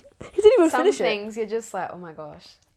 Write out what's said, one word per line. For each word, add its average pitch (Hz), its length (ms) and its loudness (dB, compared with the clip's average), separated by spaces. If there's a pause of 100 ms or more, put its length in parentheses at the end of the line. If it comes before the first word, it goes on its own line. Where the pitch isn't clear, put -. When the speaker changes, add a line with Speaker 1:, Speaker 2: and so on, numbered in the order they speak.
(340)
Speaker 1:
He 381 80 -2
didn't 427 180 8
even 330 100 4
Speaker 2:
Some 262 120 0
Speaker 1:
finish 359 180 2
it. 202 40 -2
Speaker 2:
things 214 340 -4
you're 226 80 -4
just 220 280 -8
like, 180 200 -6
"Oh 175 40 -16
my 175 160 -16
gosh, 156 320 -18 (320)